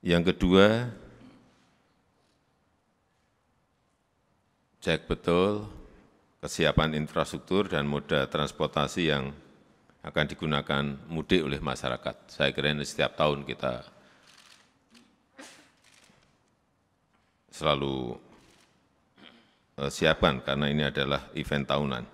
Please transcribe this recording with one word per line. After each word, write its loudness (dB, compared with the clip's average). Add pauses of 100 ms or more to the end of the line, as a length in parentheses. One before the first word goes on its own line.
Yang 4
kedua, 6 (4000)
cek -2
betul 2 (800)
kesiapan 2
infrastruktur -2
dan -2
moda 0
transportasi -2
yang -2 (720)
akan -2
digunakan -2 (240)
mudik 0
oleh -4
masyarakat. -6 (140)
Saya 0
kira 0
ini -2
setiap -2
tahun 0
kita -8 (3500)
selalu, -2 (1600)
eh, -4
siapkan, 2
karena -2
ini 0
adalah -2
event -2
tahunan. -2